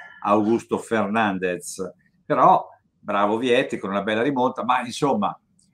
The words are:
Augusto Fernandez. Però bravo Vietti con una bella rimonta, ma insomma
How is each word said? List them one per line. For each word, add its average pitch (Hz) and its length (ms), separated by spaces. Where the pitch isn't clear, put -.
Augusto 107 560
Fernandez. 98 1160
Però - 440
bravo 104 400
Vietti 123 400
con 98 120
una 98 120
bella 110 200
rimonta, 127 420
ma 123 160
insomma 117 580